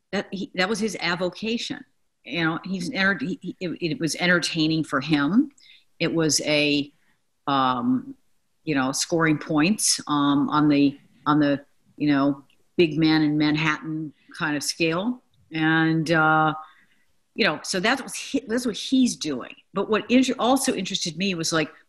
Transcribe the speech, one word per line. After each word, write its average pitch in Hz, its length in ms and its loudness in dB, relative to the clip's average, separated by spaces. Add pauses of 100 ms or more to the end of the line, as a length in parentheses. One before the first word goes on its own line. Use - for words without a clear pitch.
(120)
that 202 180 -4
he, 190 240 -8
that 185 140 0
was 214 100 -4
his 208 220 -4
avocation. 180 840 -6 (400)
You 170 200 -4
know, 165 180 0
he's 175 280 -6
enter-, 196 340 0
he, 185 160 -4
he, 180 180 -12
it, 170 220 -6
it 151 200 -4
was 156 160 -2
entertaining 160 680 0
for 139 160 -2
him. 156 500 2 (480)
It 160 140 0
was 160 300 2
a, 147 500 0 (540)
um, 127 680 0 (500)
you 156 100 -2
know, 131 180 0
scoring 160 460 0
points, 165 680 0
um, 143 440 2
on 151 180 2
the, 143 300 2 (260)
on 151 160 2
the, 143 240 0 (320)
you 147 140 0
know, 139 340 0 (320)
big 156 220 2
man 156 240 4
in 151 160 2
Manhattan 156 760 -2 (260)
kind 151 200 -4
of 139 40 -8
scale. 180 600 -2 (300)
And, 160 580 2
uh, 156 420 4 (800)
you 214 120 0
know, 151 160 -2
so - 180 -4
that 240 220 0
was 196 120 -14
hi-, - 320 -6
that's 247 200 -2
what 214 100 -4
he's 254 400 2
doing. 131 380 -8 (180)
But 202 160 -4
what 214 220 0
inter-, 254 280 4
also 262 360 2
interested 180 420 -6
me 190 180 -2
was, 165 160 -4
like, 160 220 0 (160)